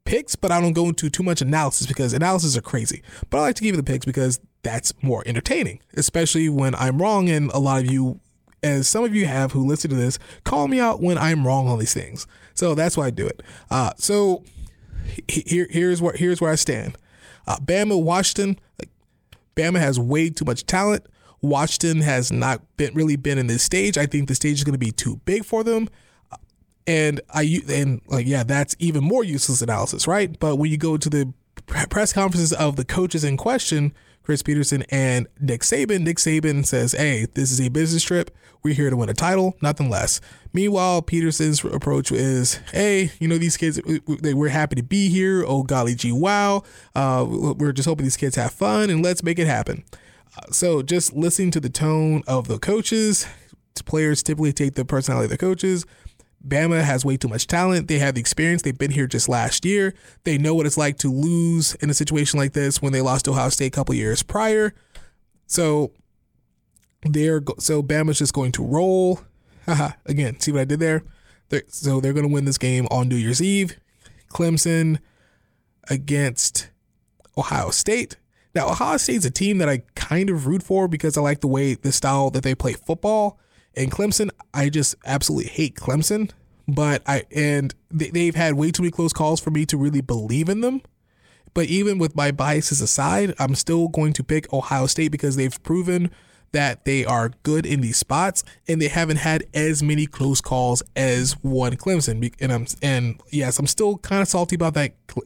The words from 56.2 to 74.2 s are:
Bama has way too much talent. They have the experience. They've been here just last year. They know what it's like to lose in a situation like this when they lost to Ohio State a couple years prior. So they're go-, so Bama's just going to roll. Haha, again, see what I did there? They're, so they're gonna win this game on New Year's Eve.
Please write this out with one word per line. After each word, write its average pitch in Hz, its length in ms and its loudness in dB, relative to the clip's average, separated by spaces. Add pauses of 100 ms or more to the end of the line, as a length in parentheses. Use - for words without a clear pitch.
Bama 160 400 2
has 135 220 2
way 135 140 0
too 131 100 -2
much 113 180 -4
talent. 180 420 2
They 151 100 2
have 139 160 2
the 123 80 -2
experience. 165 400 0
They've 131 160 -4
been 139 140 0
here 135 140 2
just 127 220 -2
last 120 380 0
year. 196 260 2 (320)
They 151 140 2
know 156 160 2
what 160 100 2
it's 147 140 0
like 147 200 0
to 135 140 0
lose 165 600 2
in 147 160 -2
a 143 40 2
situation 147 440 0
like 139 160 0
this 139 260 0
when 135 140 0
they 131 80 2
lost 131 240 0
to 135 60 0
Ohio 131 180 2
State - 160 0
a 131 40 -4
couple 135 240 -2
years 110 280 0
prior. 214 500 0 (720)
So 151 460 0 (1080)
they're 151 380 2
go-, 147 180 -6
so 151 240 0
Bama's 151 360 0
just 139 140 0
going 127 200 0
to 123 120 -4
roll. 180 560 2 (460)
Haha, 147 240 0 (160)
again, 143 340 -2
see 156 100 -2
what 143 120 2
I - 20 -2
did 147 160 0
there? 156 220 2 (480)
They're, 151 180 -2
so 135 320 0
they're 135 140 0
gonna 147 120 2
win 143 200 0
this 131 100 0
game 127 340 0
on 127 180 2
New 123 80 0
Year's 120 260 0
Eve. 196 360 2 (520)